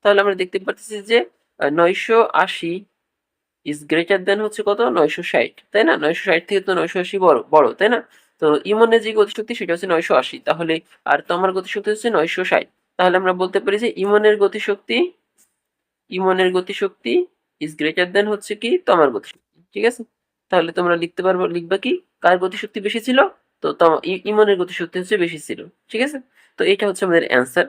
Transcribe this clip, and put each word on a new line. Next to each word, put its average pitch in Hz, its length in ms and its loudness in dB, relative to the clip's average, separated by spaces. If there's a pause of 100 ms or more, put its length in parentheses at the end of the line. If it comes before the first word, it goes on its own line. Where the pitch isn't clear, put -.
তাহলে 202 200 4
আমরা 202 140 0
দেখতে 185 240 -6
পাচ্ছি 202 420 -10
যে, 233 240 2 (340)
আহ, 143 100 -2
নয়শো 180 540 2
আশি 180 640 -2 (800)
is 147 120 -8
greater 160 400 0
than 196 240 0
হচ্ছে 214 240 -6
কত? 202 160 0
নয়শো 170 420 0
ষাট, - 380 -2 (100)
তাই 208 120 2
না? 330 140 2
নয়শো 165 340 -2
ষাট 170 160 0
থেকে 196 140 0
তো 190 120 -4
নয়শো 175 260 -2
আশি 180 200 -4
বড়, 165 200 6 (100)
বড়, 147 240 4
তাই 202 160 2
না? 233 140 0 (360)
তো 151 260 2
ইমনের 226 360 4
যে 220 120 -6
গতিশক্তি 214 420 0
সেটা 170 180 -6
হচ্ছে 170 140 -6
নয়শো 175 280 0
আশি, 127 240 0
তাহলে 160 400 -4 (260)
আর 147 220 2
তমার 185 260 0
গতিশক্তি 196 380 -6
হচ্ছে 214 180 -4
নয়শো 170 340 -2
ষাট। - 240 0 (300)
তাহলে 185 200 2
আমরা 185 160 0
বলতে 185 260 -2
পারি 196 180 -2
যে 226 180 -2
ইমনের 208 420 2
গতিশক্তি, 208 760 -2 (1000)
ইমনের 185 420 0
গতিশক্তি 196 720 -2 (360)
is 156 140 -8
greater 160 380 -2
than 202 160 2
হচ্ছে 208 260 -6
কি 240 220 -2
তমার 165 340 2
গতিশক্তি, - 500 -14 (120)
ঠিক 202 120 -4
আছে? 240 180 -2 (460)
তাহলে 170 220 0
তোমরা 175 240 0
লিখতে 170 280 -8
পারবে, 180 240 0
লিখবা 170 300 -4
কি 254 240 -4 (200)
কার 180 160 4
গতিশক্তি 185 420 -6
বেশি 208 200 -4
ছিল? 254 200 2 (420)
তো 156 120 -2
তম-, 165 300 4
ই-, 185 220 -4
ইমনের 208 320 4
গতিশক্তি 180 420 -6
হচ্ছে 185 180 -2
বেশি 170 220 -2
ছিল, - 260 -12 (240)
ঠিক 226 120 -4
আছে? 277 180 -4 (380)
তো - 60 -2
এটা 196 240 0
হচ্ছে 196 180 -2
আমাদের 170 220 2
অ্যান্সার। 127 420 2